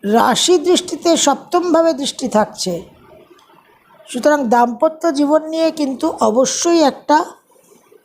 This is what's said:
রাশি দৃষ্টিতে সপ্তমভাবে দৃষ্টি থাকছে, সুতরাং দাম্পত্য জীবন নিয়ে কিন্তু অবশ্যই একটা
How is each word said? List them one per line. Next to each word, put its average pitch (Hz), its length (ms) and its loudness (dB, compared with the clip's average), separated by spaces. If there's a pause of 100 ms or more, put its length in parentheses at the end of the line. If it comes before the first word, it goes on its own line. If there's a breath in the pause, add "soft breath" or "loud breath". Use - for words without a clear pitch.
(120)
রাশি 240 460 2
দৃষ্টিতে 339 580 0
সপ্তমভাবে 330 760 0
দৃষ্টি 262 360 -6
থাকছে, 196 600 -4 (1200)
সুতরাং 285 400 0
দাম্পত্য 240 640 0
জীবন 294 340 0
নিয়ে 320 220 0
কিন্তু 302 500 -4
অবশ্যই 262 640 2
একটা 294 420 0 (800)